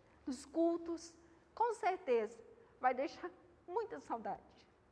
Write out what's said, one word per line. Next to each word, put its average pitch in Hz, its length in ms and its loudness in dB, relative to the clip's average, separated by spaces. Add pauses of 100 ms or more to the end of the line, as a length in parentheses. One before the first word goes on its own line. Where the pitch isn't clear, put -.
(260)
nos 254 180 -6
cultos, 339 720 0 (400)
com 466 180 4
certeza 311 640 0 (400)
vai 254 140 4
deixar 320 380 -4 (360)
muita 381 340 -2
saudade. 220 520 -6 (400)